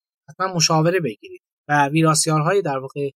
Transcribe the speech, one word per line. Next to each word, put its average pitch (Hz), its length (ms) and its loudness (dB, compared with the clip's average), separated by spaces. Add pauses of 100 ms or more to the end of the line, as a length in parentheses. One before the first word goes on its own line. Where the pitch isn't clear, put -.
(300)
حتماً 185 240 -6
مشاوره 170 460 2
بگیرید. - 400 -10 (280)
و 143 200 2
ویراستیارهای 160 720 2
در 139 160 -4
واقع 139 380 -6